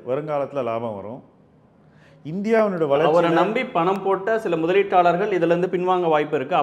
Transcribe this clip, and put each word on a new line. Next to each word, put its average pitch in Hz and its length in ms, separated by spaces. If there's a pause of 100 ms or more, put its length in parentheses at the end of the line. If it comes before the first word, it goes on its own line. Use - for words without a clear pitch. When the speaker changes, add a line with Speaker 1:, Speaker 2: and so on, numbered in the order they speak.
Speaker 1:
வருங்காலத்துல 143 640
லாபம் 113 280
வரும். 104 220 (1120)
இந்தியாவினோட 202 560
Speaker 2:
அவரை 143 180
Speaker 1:
வளர்ச்சியில 170 240 (120)
Speaker 2:
நம்பி 220 200 (160)
பணம் 190 280
போட்ட 190 280 (120)
சில 175 180
முதலீட்டாளர்கள் 185 760
இதுல 165 160
இருந்து 175 220
பின்வாங்க 180 380
வாய்ப்பு 151 260
இருக்கு. - 240